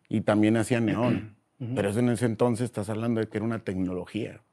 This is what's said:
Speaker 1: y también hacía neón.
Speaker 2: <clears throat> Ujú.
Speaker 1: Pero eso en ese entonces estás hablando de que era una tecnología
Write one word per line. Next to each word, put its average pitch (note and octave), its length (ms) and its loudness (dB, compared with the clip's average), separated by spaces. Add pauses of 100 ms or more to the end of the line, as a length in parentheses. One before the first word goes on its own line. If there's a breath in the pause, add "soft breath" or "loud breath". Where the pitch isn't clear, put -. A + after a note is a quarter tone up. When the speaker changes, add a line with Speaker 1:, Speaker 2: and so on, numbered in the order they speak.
Speaker 1:
y A2 140 0
también G#2+ 340 4
hacía A#2 240 2
neón. G#2+ 600 0
Speaker 2:
<clears throat> - 200 -20
Ujú. A#2+ 140 -6
Speaker 1:
Pero G2+ 160 0
eso G2+ 80 0
en B2 100 4
ese A#2+ 160 0
entonces A#2+ 400 0
estás G#2+ 240 -4
hablando A2+ 320 -2
de A2 80 -2
que - 80 -10
era G#2 80 0
una A2+ 140 -2
tecnología F#2 840 -4 (120)